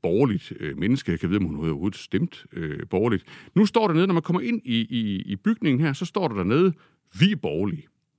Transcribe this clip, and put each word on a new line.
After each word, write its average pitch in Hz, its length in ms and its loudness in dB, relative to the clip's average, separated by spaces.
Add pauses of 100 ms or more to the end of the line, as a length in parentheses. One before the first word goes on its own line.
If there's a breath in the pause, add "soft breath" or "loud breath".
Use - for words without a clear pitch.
borgerligt, 101 580 0
øh, 71 180 -6
menneske. 95 340 0
Jeg 85 80 -2
kan 85 100 -2
vide, 101 100 2
om 95 60 0
hun 76 100 -4 (100)
overhovedet 80 340 -4
stemt, - 540 -4
øh, 78 260 -8 (100)
borgerligt. 101 340 0 (320 loud breath)
Nu 208 100 6
står 220 220 2
der 170 80 2
nede, 180 120 4
når 190 60 0
man 165 100 0
kommer 175 180 0
ind 240 240 -4
i, 117 160 0
i, 110 400 -2
i 98 140 -6
bygningen 151 500 0
her, 139 80 0
så 175 120 -6
står 185 220 -2
der 113 80 -6
dernede, 135 380 2 (460 soft breath)
"Vi 190 120 6
er 202 40 -2
borgerlige." 143 480 -2 (360)